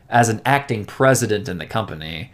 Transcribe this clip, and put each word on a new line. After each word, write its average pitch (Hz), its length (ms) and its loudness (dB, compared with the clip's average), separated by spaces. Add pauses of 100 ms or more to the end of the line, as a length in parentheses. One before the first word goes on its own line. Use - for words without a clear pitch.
(100)
as 117 180 6
an 113 160 -2
acting 127 400 0
president 120 640 2
in 90 80 -6
the 80 100 -8
company, 80 680 -8